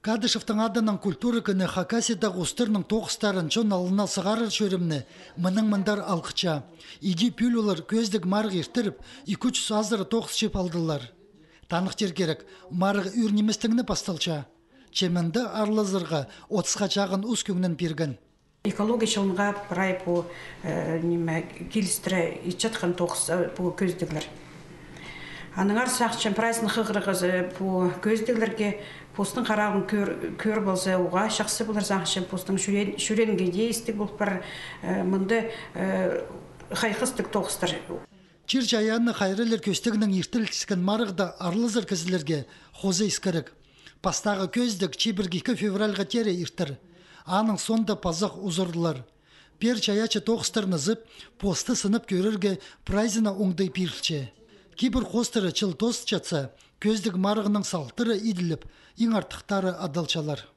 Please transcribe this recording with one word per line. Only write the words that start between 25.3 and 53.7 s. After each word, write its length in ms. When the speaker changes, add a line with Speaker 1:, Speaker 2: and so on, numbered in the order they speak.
Speaker 2:
Аныңар 320
сақчын 480
прайсын 320
хығырығыз, 560
э, 320
по 320
көздіглерге 720
постың 320
қарағын 420
көр, 480
көр 240
болса, 320
оға 320
шақсы 400
болар 160
сақчын 480
постың 260
шүрен, 400
шүренге 540
дейістік 460
болып 220
бір, 240
э, 200
мұнды, 480
э, 480
хайқыстық 640
тоқыстыр. 400
Speaker 1:
Чир 160
жаяны 500
хайрелер 460
көстігінің 640
ертіл 240
тіскен 380
марығда 560
арлызыр 440
кізілерге 640
хозе 340
искерік. 460
Пастағы 460
көздік 480
чибір 320
екі 280
февральға 500
тере 240
ертір. 480
Аның 320
сонда 380
пазақ 420
ұзырдылар. 640
Пер 180
чаячы 440
тоқыстырны 580
зып, 220
посты 360
сынып 340
көрерге 520
прайзына 480
оңдай 340
пирілче. 600